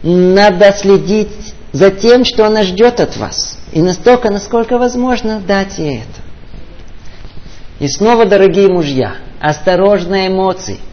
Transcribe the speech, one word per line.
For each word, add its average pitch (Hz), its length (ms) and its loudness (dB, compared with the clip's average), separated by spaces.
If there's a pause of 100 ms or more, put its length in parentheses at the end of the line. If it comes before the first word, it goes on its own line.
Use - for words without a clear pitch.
Надо 185 760 4
следить 196 760 0 (180)
за 180 160 4
тем, 233 340 4
что 214 220 2
она 214 160 2
ждет 208 380 2
от - 180 -2
вас. - 400 -8 (160)
И 156 80 0
настолько, 226 480 2
насколько 233 480 -2
возможно, 247 680 -2
дать 196 340 -2
ей 143 180 -4
это. - 240 -14 (1600)
И 147 80 -4
снова, 226 380 2
дорогие 196 420 4
мужья, 143 480 0 (260)
осторожно 185 880 0
эмоции. 190 500 -2 (160)